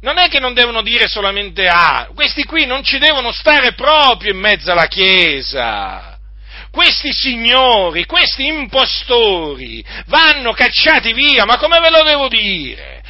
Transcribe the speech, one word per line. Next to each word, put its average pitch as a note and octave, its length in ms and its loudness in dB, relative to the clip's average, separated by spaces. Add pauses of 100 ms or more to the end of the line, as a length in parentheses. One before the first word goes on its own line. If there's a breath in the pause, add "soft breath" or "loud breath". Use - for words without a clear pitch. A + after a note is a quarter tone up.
Non D4+ 160 -2
è F4+ 100 4
che C#4+ 100 -2
non B3+ 160 -4
devono A#3 280 0
dire A3 260 0
solamente G3 600 -4
"ah", D#3 460 2
questi C#4+ 300 -4
qui D#4 200 -2
non C4+ 200 -6
ci C4+ 140 -2
devono C4+ 340 0
stare C#4 400 2
proprio B3+ 600 2
in F#3+ 60 -4
mezzo F#3+ 320 0
alla E3+ 160 2
Chiesa. C3 1300 -2 (520 loud breath)
Questi D#4 420 0
signori, A#3 920 0
questi D#4 400 -2
impostori G3+ 1400 -2 (220 loud breath)
vanno D4 460 2
cacciati B3 600 0
via, C4 320 2
ma A#3+ 140 2
come E4 220 2
ve E4 100 4
lo D#4+ 120 6
devo D4 260 2
dire? F3+ 800 -6